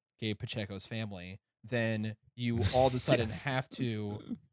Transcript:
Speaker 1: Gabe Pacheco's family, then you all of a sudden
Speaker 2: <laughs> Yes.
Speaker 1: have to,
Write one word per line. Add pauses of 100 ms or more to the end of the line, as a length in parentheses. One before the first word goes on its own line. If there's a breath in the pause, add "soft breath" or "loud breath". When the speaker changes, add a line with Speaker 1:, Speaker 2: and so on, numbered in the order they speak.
(200)
Speaker 1:
Gabe
Pacheco's
family, (240)
then (200)
you (140)
all
of
a
sudden
Speaker 2:
<laughs>
Yes.
Speaker 1:
have
to, (340)